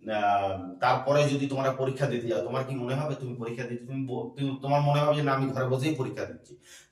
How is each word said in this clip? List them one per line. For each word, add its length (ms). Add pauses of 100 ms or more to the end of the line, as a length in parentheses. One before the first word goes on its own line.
(120)
আহ, 680
তারপরে 500
যদি 180
তোমরা 240
পরীক্ষা 340
দিতে 220
যাও, 180
তোমার 180
কি 120
মনে 200
হবে 200
তুমি 200
পরীক্ষা 320
দিচ্ছ? 200
তুমি 180
ব-, 320
তুমি, 240
তোমার 200
মনে 180
হবে 160
যে, 80
"না, 80
আমি 200
ঘরে 160
বসেই 280
পরীক্ষা 300
দিচ্ছি।" 320 (340)